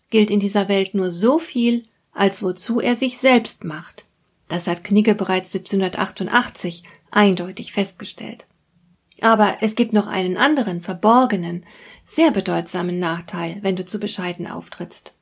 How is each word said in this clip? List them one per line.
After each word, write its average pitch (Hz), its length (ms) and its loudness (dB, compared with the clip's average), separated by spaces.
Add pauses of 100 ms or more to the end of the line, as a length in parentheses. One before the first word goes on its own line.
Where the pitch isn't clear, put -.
gilt 214 220 4
in 208 100 2
dieser 202 300 0
Welt 196 240 0
nur 185 180 -2
so 226 260 2
viel, 240 460 0 (300)
als 196 280 0
wozu 208 380 -2
er 240 160 0
sich 254 220 -4
selbst 254 440 2
macht. 160 440 -12 (440)
Das 175 160 -4
hat 175 160 -2
Knigge 208 320 4
bereits 185 380 -2
siebzehnhundertachtundachtzig 190 1300 -4 (280)
eindeutig 185 600 2
festgestellt. - 760 -8 (760)
Aber 214 400 4
es 214 140 0
gibt 233 180 0
noch 208 140 4
einen 185 320 -2
anderen, 233 420 2
verborgenen, 190 840 2 (360)
sehr 320 280 2
bedeutsamen 175 680 -4
Nachteil, 170 640 -6
wenn 196 160 -2
du 185 80 -6
zu 208 160 -8
bescheiden 180 460 -6
auftrittst. - 760 -14